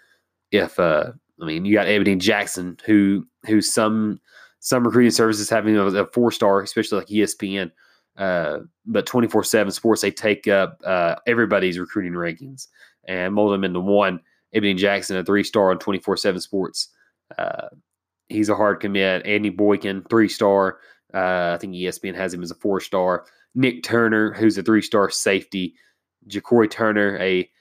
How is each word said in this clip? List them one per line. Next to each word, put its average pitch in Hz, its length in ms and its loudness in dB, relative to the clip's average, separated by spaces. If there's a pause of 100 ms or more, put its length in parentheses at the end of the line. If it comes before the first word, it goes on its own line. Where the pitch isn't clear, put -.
(520)
If, 95 280 0
uh, 80 320 2 (300)
I 85 40 -10
mean, 82 200 -6
you 104 80 2
got 101 140 2
Ebony 98 280 2
Jackson, 92 720 -2
who, 101 400 2 (220)
who 110 120 2
some, 107 600 -2 (400)
some 123 260 0
recruiting 120 240 6
services 110 400 0
have 107 180 0
him 107 120 4
as 98 160 0
a 101 120 0
four-star, 107 540 2
especially 104 380 -4
like - 120 -12
E 104 120 2
S 98 100 -2
P 98 240 -6
N. 90 140 -6 (460)
Uh, 87 420 -2 (260)
but 107 200 -2
twenty-four 113 380 0
seven 101 280 2
Sports, 110 300 0
they 101 100 0
take 104 360 -2
up, 95 380 0
uh, 90 300 0 (100)
everybody's 95 540 0
recruiting 90 340 -6
rankings 87 540 -10 (400)
and 92 260 -4
mold 104 200 2
them 98 100 -2
into 90 160 -2
one. 95 400 2 (340)
Ebony 104 200 0
Jackson, 98 440 0
a 90 60 -4
three-star 98 480 2
on 92 80 0
twenty-four 98 380 -4
seven 92 240 -2
Sports. - 480 -6 (480)
Uh, - 320 -8 (580)
he's 107 220 -2
a 104 60 2
hard 101 240 0
commit. 95 460 0
Andy 104 240 0
Boykin, 98 600 0
three-star. 98 680 2 (340)
Uh, 92 400 -2
I 87 80 -4
think 95 140 -10
E 90 120 -6
S 87 120 -8
P 98 100 -8
N 87 60 -10
has 90 180 -6
him 87 80 -10
as 85 100 -10
a - 40 -12
four-star. 92 720 -2 (280)
Nick 127 280 0
Turner, 110 500 2
who's 104 240 2
a 95 60 -8
three-star 104 480 2
safety. 95 640 -4 (520)
Ja'Cory 107 420 2
Turner, 104 500 0
a 92 300 0 (120)